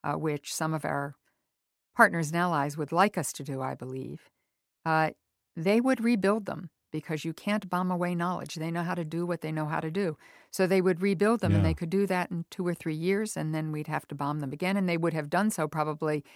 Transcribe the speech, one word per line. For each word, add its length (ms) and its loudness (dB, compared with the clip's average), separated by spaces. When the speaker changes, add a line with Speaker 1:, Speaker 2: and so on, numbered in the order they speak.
Speaker 1:
uh, 100 -2
which 400 -4
some 180 -2
of 120 -2
our 320 -2
partners 320 6
and 80 -2
allies 400 2
would 160 -6
like 260 4
us 140 -4
to 100 -10
do, 200 -6
I 120 -4
believe, 560 -10
uh, 260 4
they 240 4
would 240 2
rebuild 400 4
them 260 -8
because 320 -4
you 80 -4
can't 360 -4
bomb 220 0
away 240 0
knowledge. 400 -4
They 160 -4
know 140 -2
how 100 -2
to 100 -4
do 220 -4
what 140 -2
they 100 -6
know 160 -2
how 140 -2
to 100 -4
do. 260 -2
So 140 2
they 140 4
would 220 2
rebuild 380 4
them, 120 2
and 100 6
Speaker 2:
Yeah. 80 4
Speaker 1:
they 40 2
could 160 -4
do 160 2
that 240 -2
in 200 -4
two 140 -6
or 100 0
three 200 -4
years, 420 0
and 160 -2
then 200 -2
we'd 160 -6
have 200 -4
to 60 -8
bomb 260 -2
them 120 -4
again. 240 0
And 120 2
they 100 2
would 160 2
have 140 -2
done 220 2
so 160 -2
probably 560 -2